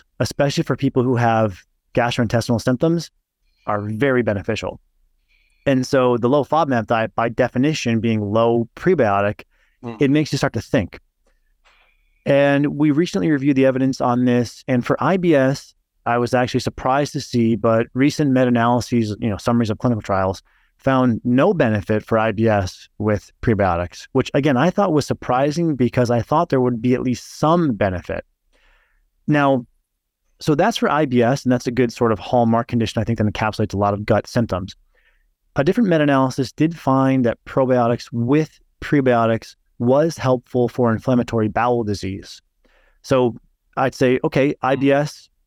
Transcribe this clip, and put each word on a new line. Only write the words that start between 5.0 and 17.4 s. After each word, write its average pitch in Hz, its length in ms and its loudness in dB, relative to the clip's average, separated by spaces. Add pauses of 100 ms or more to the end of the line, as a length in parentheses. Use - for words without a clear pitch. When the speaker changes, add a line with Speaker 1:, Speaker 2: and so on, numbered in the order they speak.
Speaker 1:
And 131 200 0
so 127 320 2
the 113 100 0
low 139 160 2
fodmap 135 440 0
diet, 113 260 -2
by 117 160 -2
definition, 123 720 0
being 110 220 0
low 113 540 0
prebiotic, 104 680 0 (400)
Speaker 2:
Mm. 117 180 -6
Speaker 1:
it 135 80 4
makes 147 220 2
you 139 60 -2
start - 160 -2
to 110 80 -4
think. - 380 -4 (1300)
And 143 520 2
we 151 140 4
recently 175 380 0
reviewed 143 280 2
the 131 80 4
evidence 131 360 2
on 123 240 2
this. 123 420 0
And 123 180 0
for - 180 -2
I 170 140 2
B 170 180 2
S, 135 400 0 (300)
I 120 120 0
was 120 160 0
actually 123 280 0
surprised 139 520 -2
to 135 80 -6
see, 117 340 0